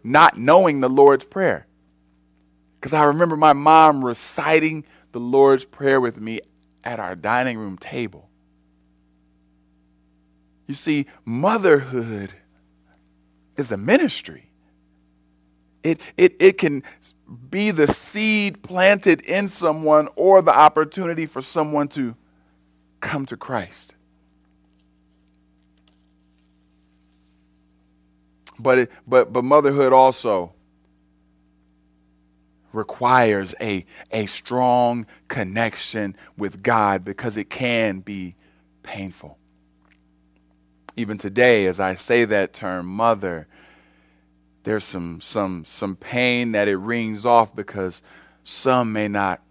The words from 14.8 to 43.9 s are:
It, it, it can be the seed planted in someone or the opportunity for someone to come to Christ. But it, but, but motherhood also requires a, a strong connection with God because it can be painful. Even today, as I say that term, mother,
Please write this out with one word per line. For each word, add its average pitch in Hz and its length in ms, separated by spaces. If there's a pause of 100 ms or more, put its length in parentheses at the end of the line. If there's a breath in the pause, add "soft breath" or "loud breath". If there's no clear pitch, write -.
It, 160 160 (160 loud breath)
it, 180 240
it 196 180
can 143 260 (680 loud breath)
be 208 220
the 156 160
seed 208 760
planted 185 600
in 190 260
someone 156 680
or 190 260
the 156 160
opportunity 156 680
for 135 160
someone 147 480
to 127 260 (880)
come 139 240
to 120 100
Christ. - 580 (4000)
But 127 200
it, 123 140 (140 soft breath)
but, 117 280
but 123 100
motherhood 139 480
also 120 640 (2250)
requires 110 880
a, 101 240 (280 loud breath)
a 110 160
strong 123 800 (220 soft breath)
connection 104 840 (220 soft breath)
with 95 240
God 101 420
because 101 320
it 104 140
can 113 520
be 92 340 (480)
painful. 92 540 (1600)
Even 107 220
today, 107 480
as 92 140
I 95 160
say 120 300
that 101 280
term, 92 320
mother, 98 600 (1160 soft breath)